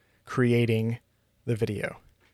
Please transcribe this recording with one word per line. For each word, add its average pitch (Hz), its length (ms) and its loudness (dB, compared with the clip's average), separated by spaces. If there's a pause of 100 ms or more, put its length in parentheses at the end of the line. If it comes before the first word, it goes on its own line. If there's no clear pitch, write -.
(240)
creating 117 760 2 (460)
the 120 100 0
video. 104 440 -4 (360)